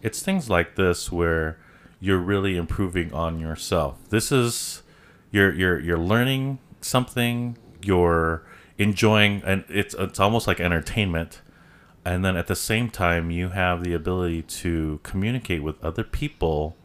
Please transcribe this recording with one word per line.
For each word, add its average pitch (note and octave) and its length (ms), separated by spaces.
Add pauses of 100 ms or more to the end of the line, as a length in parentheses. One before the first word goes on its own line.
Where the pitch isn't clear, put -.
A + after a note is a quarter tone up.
it's - 200
things F#3 260
like F2 280
this F2+ 340
where E2 480 (400)
you're F#2+ 200
really F#2+ 380
improving F2 560
on E2 280
yourself. D#2+ 720
This A2 200
is, A#2+ 520 (500)
you're, G2 200
you're, F2+ 280
you're E2 180
learning C3 640 (200)
something, A#2+ 760 (260)
you're E2+ 640 (320)
enjoying, G#2 680
and F#2+ 240
it's, G2 260
it's F#2 260
almost A2 260
like F#2 140
entertainment. E2+ 800 (640)
And F2+ 200
then F#2 120
at E2+ 100
the G2+ 80
same A2+ 360
time, E2+ 420
you F2 160
have F2+ 340
the F2 120
ability E2+ 480
to D#2 600
communicate G2 640
with D2+ 200
other D#2+ 200
people D#2+ 800